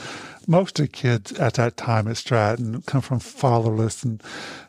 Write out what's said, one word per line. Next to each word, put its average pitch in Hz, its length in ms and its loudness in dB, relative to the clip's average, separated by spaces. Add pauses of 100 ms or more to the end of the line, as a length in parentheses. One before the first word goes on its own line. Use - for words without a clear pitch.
(480)
most 180 320 2
of 147 60 2
the - 60 -4
kids 117 420 0
at 127 220 0
that 120 200 0
time 110 320 0
at 113 100 -4
Stratton 113 680 0
come 135 160 2
from 127 180 -2
fatherless 113 840 2
and, 113 180 -4 (480)